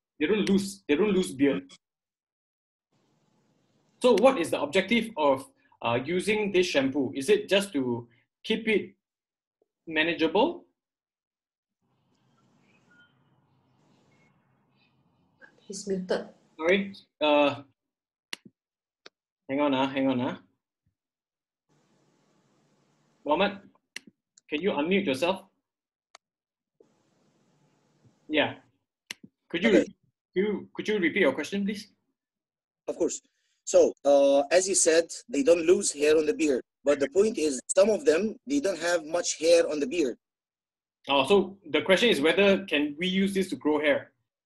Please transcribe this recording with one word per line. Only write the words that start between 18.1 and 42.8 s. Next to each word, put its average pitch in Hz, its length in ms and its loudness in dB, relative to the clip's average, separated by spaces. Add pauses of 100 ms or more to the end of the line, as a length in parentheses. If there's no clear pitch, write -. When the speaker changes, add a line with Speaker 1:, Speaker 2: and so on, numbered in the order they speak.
Speaker 1:
hang 135 120 -4
on, 143 140 0
ah, 135 140 -2
hang 135 180 -4
on, 127 140 -2
ah. - 180 -6 (2750)
Mohammed, 180 340 0 (880)
can 151 140 -6
you 196 80 -2
unmute 170 360 -2
yourself? 170 360 -4 (2750)
Yeah. 139 260 0 (960)
Could 170 140 -4
you, 226 60 2
Speaker 3:
Okay. 196 120 6
Speaker 1:
could - 120 -10 (400)
you, 196 380 -4
could - 160 -8
you 214 120 0
repeat 175 220 0
your 135 100 2
question, 202 320 -6
please? 208 240 -8 (1000)
Speaker 3:
Of 147 100 -8
course. - 240 -2 (440)
So, 156 280 4 (120)
uh, 139 380 6 (100)
as 185 160 2
you 185 80 -2
said, 165 300 4 (220)
they 143 140 -2
don't 165 240 4
lose 196 240 2
hair 147 260 2
on 156 100 2
the 147 80 0
beard. 135 280 0 (220)
But 143 160 0
the - 80 0
point 220 300 0
is, 277 280 -2
some 202 240 4
of 202 140 -2
them, 180 320 2 (100)
they 143 140 0
don't 180 180 -4
have 170 260 -2
much 175 360 -6
hair 165 280 4
on 151 120 -4
the 139 80 -4
beard. 139 280 -2 (920)
Speaker 1:
Oh, 135 180 2
so 196 320 2 (120)
the 143 120 0
question 190 260 2
is 151 120 2
whether 190 460 2
can 147 300 -2